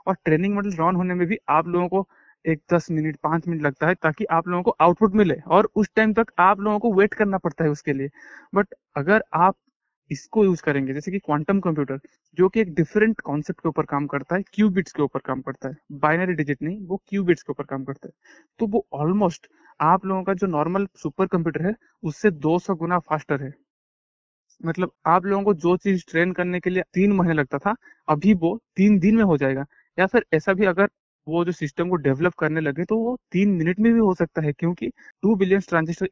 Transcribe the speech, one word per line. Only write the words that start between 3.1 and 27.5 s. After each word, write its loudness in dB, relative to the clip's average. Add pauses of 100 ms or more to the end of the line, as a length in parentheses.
पाँच -2
मिनट -4
लगता -2
है, 2
ताकि -4
आप -2
लोगों -2
को 0
आउटपुट 2
मिले 2 (120)
और 4
उस 2
टाइम 4
तक 0 (120)
आप 4
लोगों -2
को 0
वेट 4
करना 0
पड़ता -4
है 2
उसके -4
लिए। -4 (480)
But 2 (300)
अगर 2 (120)
आप 4 (540)
इसको -2
यूज़ 2
करेंगे, -2
जैसे -8
कि -4
क्वांटम -2
कंप्यूटर, -4 (340)
जो 4
कि -2
एक -2
डिफरेंट 0
कॉन्सेप्ट -6
के -4
ऊपर -2
काम -4
करता -4
है, -2 (100)
क्यूबिट्स 0
के -2
ऊपर -4
काम -6
करता -10
है, -14 (160)
बाइनरी 0
डिजिट -4
नहीं, -8
वो -8
क्यूबिट्स 0
के -10
ऊपर -8
काम -8
करता -12
है। -20 (460)
तो -2
वो -2 (100)
almost 0 (400)
आप 2
लोगों -2
का -2
जो -2
नॉर्मल -2 (100)
सुपर -4
कंप्यूटर -2
है -2 (280)
उससे 0
दो 0
सौ -4
गुना -2
फास्टर -4
है। -12 (1120)
मतलब -4 (140)
आप 4
लोगों -2
को 2
जो 0
चीज 0
ट्रेन 0
करने -4
के -4
लिए -2 (120)
तीन 4
महीने 2
लगता -2